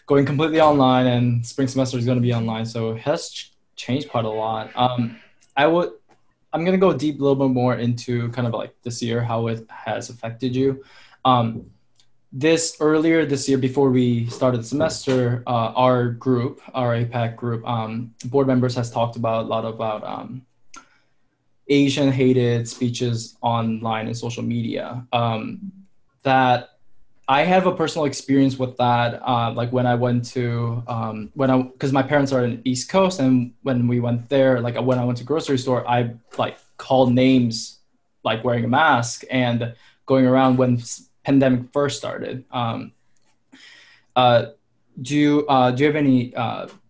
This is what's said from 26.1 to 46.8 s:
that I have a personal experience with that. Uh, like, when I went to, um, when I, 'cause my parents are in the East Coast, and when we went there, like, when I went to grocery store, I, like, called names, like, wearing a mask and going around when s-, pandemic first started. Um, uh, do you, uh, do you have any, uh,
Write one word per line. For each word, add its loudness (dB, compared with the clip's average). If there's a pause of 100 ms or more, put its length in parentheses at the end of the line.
that 2 (580)
I 4
have 4
a 2
personal -2
experience 0
with -4
that. 0
Uh, 0
like, -4
when 0
I 4
went 0
to, -4
um, -8
when 2
I, 4 (160)
'cause -2
my 4
parents 0
are 2
in -2
the -4
East -4
Coast, 2
and 2 (100)
when 0
we 0
went -2
there, 4
like, -4
when 2
I 0
went -2
to -14
grocery -2
store, -2
I, 0 (240)
like, -4 (220)
called 2
names, 2 (460)
like, -2
wearing 0
a -2
mask 2
and -2 (320)
going 4
around 4
when 2
s-, -12 (160)
pandemic 2
first -2
started. -10
Um, -6 (1300)
uh, 4 (540)
do -4
you, 4
uh, 4
do 0
you 6
have 0
any, 2
uh, -6 (240)